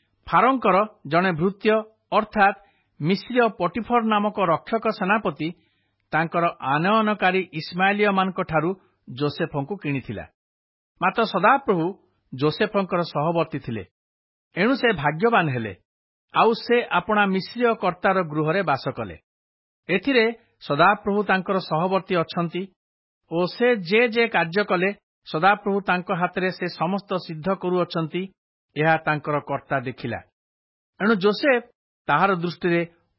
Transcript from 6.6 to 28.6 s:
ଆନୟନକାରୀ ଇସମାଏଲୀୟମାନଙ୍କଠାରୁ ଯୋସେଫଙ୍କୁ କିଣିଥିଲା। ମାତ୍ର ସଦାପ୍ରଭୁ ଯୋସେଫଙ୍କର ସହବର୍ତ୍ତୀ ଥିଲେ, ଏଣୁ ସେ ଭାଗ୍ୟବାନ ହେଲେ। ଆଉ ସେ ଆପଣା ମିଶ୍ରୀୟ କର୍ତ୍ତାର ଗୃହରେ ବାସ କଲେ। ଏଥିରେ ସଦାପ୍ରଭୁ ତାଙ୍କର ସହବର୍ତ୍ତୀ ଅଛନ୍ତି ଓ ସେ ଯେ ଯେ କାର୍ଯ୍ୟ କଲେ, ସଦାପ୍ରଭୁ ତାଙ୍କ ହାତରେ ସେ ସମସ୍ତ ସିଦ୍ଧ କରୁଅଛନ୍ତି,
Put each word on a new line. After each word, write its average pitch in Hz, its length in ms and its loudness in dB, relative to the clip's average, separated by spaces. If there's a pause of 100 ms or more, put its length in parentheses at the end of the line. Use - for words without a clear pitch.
ଆନୟନକାରୀ 190 920 0
ଇସମାଏଲୀୟମାନଙ୍କଠାରୁ 185 1160 0 (400)
ଯୋସେଫଙ୍କୁ 143 680 -4
କିଣିଥିଲା। 123 500 -6 (760)
ମାତ୍ର 190 220 0
ସଦାପ୍ରଭୁ 202 640 2 (480)
ଯୋସେଫଙ୍କର 175 680 0
ସହବର୍ତ୍ତୀ 160 580 -2
ଥିଲେ, 110 240 -8 (720)
ଏଣୁ 233 200 2
ସେ 233 160 2
ଭାଗ୍ୟବାନ 165 580 2
ହେଲେ। 113 240 -4 (600)
ଆଉ 208 200 4
ସେ 240 380 0
ଆପଣା 208 340 2
ମିଶ୍ରୀୟ 220 500 0
କର୍ତ୍ତାର 190 480 0
ଗୃହରେ 156 380 -2
ବାସ 143 280 -2
କଲେ। 101 280 -8 (720)
ଏଥିରେ 220 360 2 (360)
ସଦାପ୍ରଭୁ 202 640 2
ତାଙ୍କର 190 360 0
ସହବର୍ତ୍ତୀ 185 560 -2
ଅଛନ୍ତି 175 520 -4 (640)
ଓ 175 140 0
ସେ 240 300 0
ଯେ 208 320 2
ଯେ 233 200 0
କାର୍ଯ୍ୟ 180 360 0
କଲେ, 196 320 0 (300)
ସଦାପ୍ରଭୁ 196 560 0
ତାଙ୍କ 180 300 -2
ହାତରେ 180 400 -2
ସେ 180 160 -6
ସମସ୍ତ 185 460 -4
ସିଦ୍ଧ 165 360 -6
କରୁଅଛନ୍ତି, 180 720 -2 (540)